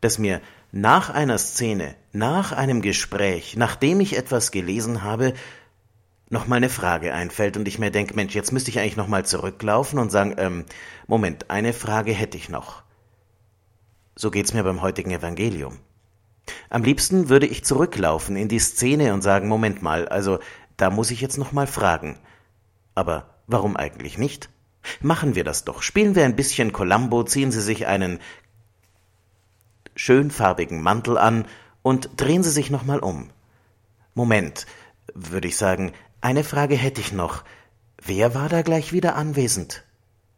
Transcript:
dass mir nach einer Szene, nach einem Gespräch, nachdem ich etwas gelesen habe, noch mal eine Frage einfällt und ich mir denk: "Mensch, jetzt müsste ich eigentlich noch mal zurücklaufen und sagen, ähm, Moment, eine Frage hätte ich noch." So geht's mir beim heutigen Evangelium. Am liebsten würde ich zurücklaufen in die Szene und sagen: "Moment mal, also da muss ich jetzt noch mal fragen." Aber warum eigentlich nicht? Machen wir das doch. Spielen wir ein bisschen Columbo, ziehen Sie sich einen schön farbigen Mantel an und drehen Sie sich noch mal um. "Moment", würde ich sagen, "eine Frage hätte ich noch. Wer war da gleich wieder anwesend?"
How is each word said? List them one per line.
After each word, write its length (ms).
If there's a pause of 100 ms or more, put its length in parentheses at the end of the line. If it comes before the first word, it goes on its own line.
dass 200
mir 200 (300)
nach 400
einer 280
Szene, 580 (160)
nach 400
einem 300
Gespräch, 720
nachdem 420
ich 180
etwas 360
gelesen 500
habe, 320 (960)
noch 160
mal 80
eine 140
Frage 460
einfällt 420
und 100
ich 140
mir 100
denk: 240
"Mensch, 220
jetzt 160
müsste 180
ich 80
eigentlich 180
noch 120
mal 180
zurücklaufen 720
und 140
sagen, 260
ähm, 280 (420)
Moment, 420
eine 220
Frage 400
hätte 240
ich 120
noch." 360 (1300)
So 160
geht's 240
mir 80
beim 200
heutigen 280
Evangelium. 680 (880)
Am 120
liebsten 460
würde 160
ich 180
zurücklaufen 720
in 140
die 100
Szene 540
und 80
sagen: 280
"Moment 340
mal, 260
also 300 (400)
da 100
muss 220
ich 100
jetzt 160
noch 160
mal 140
fragen." 520 (760)
Aber 400 (120)
warum 300
eigentlich 400
nicht? 320 (540)
Machen 320
wir 100
das 220
doch. 160
Spielen 320
wir 100
ein 120
bisschen 360
Columbo, 500
ziehen 280
Sie 100
sich 260
einen 320 (1800)
schön 360
farbigen 500
Mantel 380
an 260 (380)
und 340
drehen 260
Sie 80
sich 200
noch 140
mal 160
um. 280 (840)
"Moment", 500 (480)
würde 360
ich 100
sagen, 340 (300)
"eine 220
Frage 320
hätte 260
ich 100
noch. 320 (580)
Wer 320
war 140
da 140
gleich 320
wieder 220
anwesend?" 680 (540)